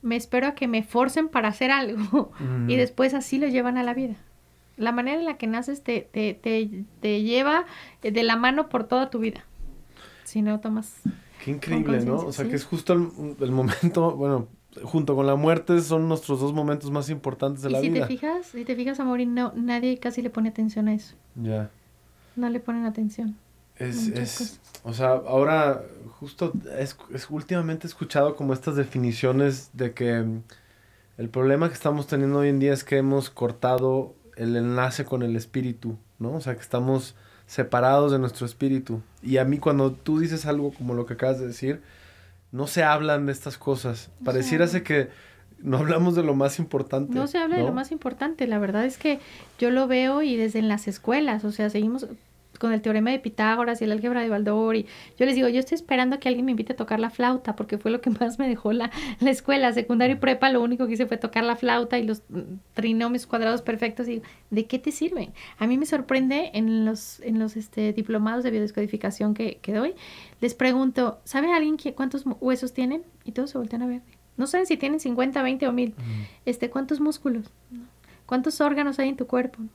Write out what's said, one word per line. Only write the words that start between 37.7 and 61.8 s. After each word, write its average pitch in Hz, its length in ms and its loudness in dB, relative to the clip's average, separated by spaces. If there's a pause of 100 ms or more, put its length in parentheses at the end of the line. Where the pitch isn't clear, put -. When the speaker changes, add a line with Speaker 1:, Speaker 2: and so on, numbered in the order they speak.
Speaker 2:
de 139 60 2
nuestro 123 280 -2
espíritu. 131 560 -2 (200)
Y 127 140 2
a 127 80 6
mí 139 140 2
cuando 139 340 4
tú 156 280 -2
dices 160 260 -2
algo 143 260 0
como 123 220 -6
lo 120 100 -2
que 117 100 -8
acabas 131 260 0
de 127 80 -6
decir, 131 340 -4 (720)
no 131 140 -4
se 165 180 2
hablan 151 420 4
de 139 60 0
estas 135 260 -10
cosas. 123 500 -4
Speaker 1:
No - 100 -20
se - 60 -14
Speaker 2:
Pareciera 131 400 2
Speaker 1:
hablan. 165 80 0
Speaker 2:
ser 180 100 0
que 143 260 2 (540)
no 135 160 2
hablamos 165 360 4
de 170 80 2
lo 147 120 2
más 139 240 2
importante, 143 560 -2
Speaker 1:
No 262 120 0
se 285 120 -4
habla 330 180 0
de - 60 2
Speaker 2:
¿no? - 60 2
Speaker 1:
lo 247 60 -2
más 262 180 -4
importante. 285 540 -4
La 220 120 0
verdad 208 280 0
es 262 100 -4
que 285 220 0 (400)
yo 247 120 2
lo 262 180 4
veo 262 340 2
y 269 140 0
desde 220 240 0
en 220 80 2
las 208 200 -2
escuelas, 226 560 0
o 208 80 0
sea, 214 160 0
seguimos 214 380 0 (520)
con 226 160 2
el 214 80 0
teorema 220 280 2
de 269 80 0
Pitágoras 233 640 0
y 226 40 -2
el 214 80 2
álgebra 240 280 0
de 233 80 -2
Baldor, 214 480 2
y 214 80 0 (340)
yo 247 60 6
les 262 100 4
digo, 254 140 4
yo 240 120 2
estoy 262 160 0
esperando 262 400 2
a - 40 -6
que 269 80 -2
alguien 247 160 0
me 262 60 2
invite 220 240 -2
a - 20 -16
tocar 220 240 -2
la 226 80 0
flauta, 247 480 0
porque 214 220 -4
fue 220 120 -2
lo 240 120 0
que 262 80 0
<laughs> 208 100 0
más 233 180 -2
me 277 120 0
dejó 220 240 -2
la, 233 160 -2 (280)
la 262 120 4
escuela, 269 420 2
secundaria 240 440 2
y - 20 -8
prepa, 269 320 4
lo 254 100 4
único 240 260 0
que 226 60 0
hice 233 140 0
fue 233 100 -2
tocar 226 260 -2
la 233 140 0
flauta 240 420 0